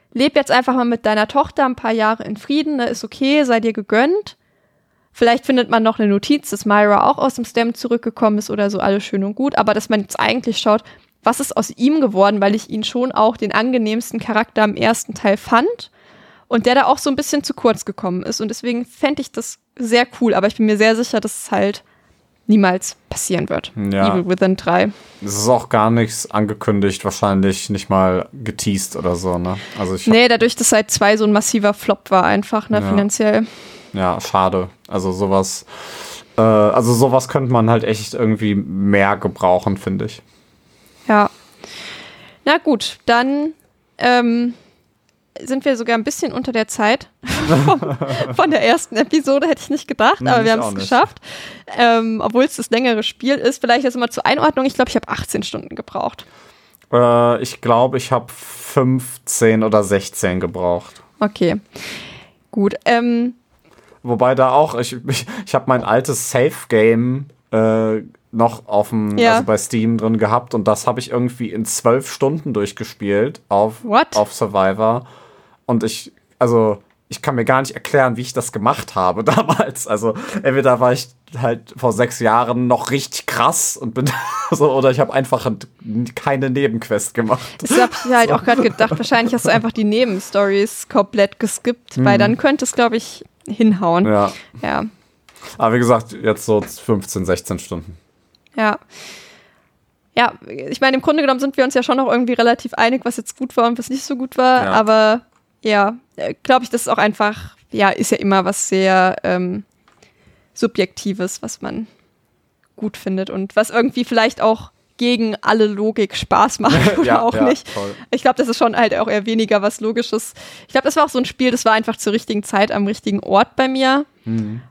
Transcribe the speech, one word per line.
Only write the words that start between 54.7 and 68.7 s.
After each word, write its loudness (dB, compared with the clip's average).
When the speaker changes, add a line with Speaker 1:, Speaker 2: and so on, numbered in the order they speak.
Speaker 1:
glaub, 0
ich -2
hab -2
achtzehn -6
Stunden -12
gebraucht. -8
Speaker 2:
Äh, 4
ich -10
glaub, 2
ich -4
hab -2
fünfzehn -2
oder 2
sechzehn -2
gebraucht. -4
Speaker 1:
Okay, 0
gut. 0
Ähm, 0
Speaker 2:
Wobei 2
da 4
auch, 2
ich, -4
ich, -4
ich -10
hab 0
mein 2
altes 0
Safe-Game, 2
äh, 0
noch 0
auf 0